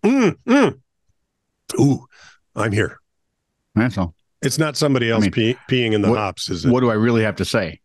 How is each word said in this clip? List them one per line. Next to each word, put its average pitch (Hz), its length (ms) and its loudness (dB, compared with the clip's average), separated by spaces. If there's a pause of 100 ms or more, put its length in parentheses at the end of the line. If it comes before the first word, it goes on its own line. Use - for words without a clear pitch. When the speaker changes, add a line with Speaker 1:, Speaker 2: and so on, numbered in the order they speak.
Speaker 1:
Mm, 233 320 2 (100)
mm. 240 340 2 (1000)
Ooh, 139 260 2 (500)
I'm 113 160 -2
here. 101 280 -2 (760)
Speaker 2:
That's 110 220 0
all. 90 160 -4 (280)
Speaker 1:
It's 135 180 -4
not 151 160 -2
somebody 131 360 0
Speaker 2:
I 113 40 0
Speaker 1:
else 107 80 2
Speaker 2:
mean, 95 80 0
Speaker 1:
pee-, 113 260 0 (120)
peeing 120 240 0
in 104 80 2
the 98 80 2
Speaker 2:
what, 120 100 2
Speaker 1:
hops, 98 300 -6
is 90 160 -6
it? 120 60 2
Speaker 2:
what 123 100 2
do 123 100 2
I 110 40 0
really 113 280 0
have 104 140 -4
to - 80 -2
say? 85 400 -4